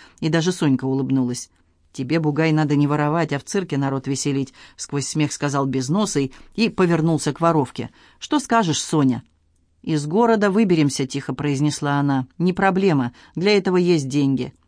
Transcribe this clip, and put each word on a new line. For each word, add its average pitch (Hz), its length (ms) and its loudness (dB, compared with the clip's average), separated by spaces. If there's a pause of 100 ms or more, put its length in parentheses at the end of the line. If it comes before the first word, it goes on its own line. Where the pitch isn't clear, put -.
(180)
и 156 100 -4
даже 165 220 0
Сонька 143 340 0
улыбнулась. 131 640 -2 (440)
«Тебе, 139 260 -4
Бугай, 156 320 0
надо 156 240 2
не 143 140 2
воровать, 147 440 0
а 143 60 -4
в 135 60 -10
цирке 185 320 -4
народ 135 320 -4
веселить», — 139 440 -4 (240)
сквозь - 300 -8
смех 151 260 -2
сказал 139 340 -2
Безносый 139 680 -2 (240)
и 214 120 0
повернулся 165 640 2
к 135 80 -12
воровке. 151 500 0 (280)
«Что - 220 -2
скажешь, 214 420 0
Соня?» 131 400 2 (600)
«Из 151 240 -2
города 208 440 2
выберемся», — 170 580 2
тихо 139 260 -8
произнесла 143 640 -2
она. 135 260 0 (120)
«Не 180 140 2
проблема, 185 600 2 (240)
для 202 200 2
этого 185 200 2
есть 175 320 2
деньги. 135 460 0 (140)